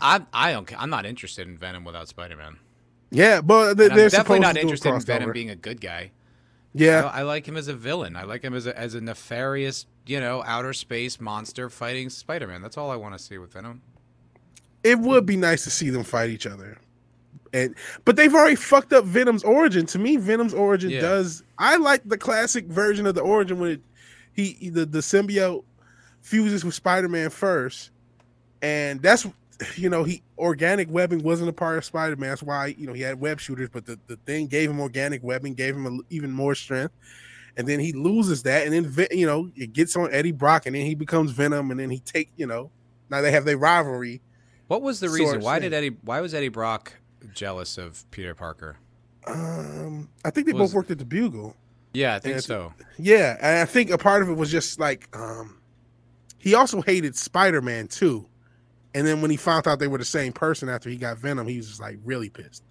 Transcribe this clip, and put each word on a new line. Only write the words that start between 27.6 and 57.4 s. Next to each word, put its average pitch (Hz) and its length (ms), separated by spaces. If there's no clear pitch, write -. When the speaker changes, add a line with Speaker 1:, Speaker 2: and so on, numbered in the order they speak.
Speaker 2:
And 147 400
that's, 214 240
you 180 140
know, 165 140
he, 175 200
organic 170 520
webbing 170 320
wasn't 170 280
a 160 40
part 165 240
of 165 80
Spider-Man. 151 440
That's 135 140
why, 143 240
you 151 100
know, 123 60
he 123 80
had 131 180
web 147 200
shooters, 127 300
but 117 160
the, 117 220
the 117 80
thing 151 220
gave 147 220
him 147 100
organic 135 440
webbing, 131 300
gave 131 220
him 139 100
a, 127 140
even 147 220
more 135 240
strength. 135 380
And 123 120
then 143 120
he 160 140
loses 175 500
that, 143 220
and 151 80
then 170 120
Ve-, 147 260
you 175 160
know, 160 280
it 113 180
gets 170 220
on 175 160
Eddie 151 200
Brock, 151 340
and 131 100
then 143 100
he 156 100
becomes 151 360
Venom, 143 380
and 131 100
then 131 120
he 127 80
take, 156 360
you 147 120
know, 120 240
now 139 100
they 147 100
have 143 140
their 147 120
rivalry. 131 640
Speaker 1:
What 196 140
was 262 180
the 190 80
Speaker 2:
sort 160 120
Speaker 1:
reason? 147 180
Speaker 2:
of 104 60
Speaker 1:
Why 139 160
Speaker 2:
thing. 185 100
Speaker 1:
did 156 60
Eddie, 143 260
why 117 200
was 170 120
Eddie 143 160
Brock 110 440
jealous 92 440
of 85 340
Peter 87 220
Parker? 78 440
Speaker 2:
Um, 156 840
I 156 60
think 302 160
they 311 60
Speaker 1:
Was 190 180
Speaker 2:
both 196 40
worked 185 160
at 156 60
the 135 80
Bugle. 120 500
Speaker 1:
Yeah, 123 220
I 98 40
think 135 160
Speaker 2:
And 127 80
Speaker 1:
so. 90 300
Speaker 2:
yeah, 175 420
and 160 200
I 165 60
think 220 260
a 170 80
part 202 240
of 180 60
it 165 60
was 156 140
just, 160 300
like, 143 360
um, 113 440
he 196 160
also 233 260
hated 175 340
Spider-Man 123 720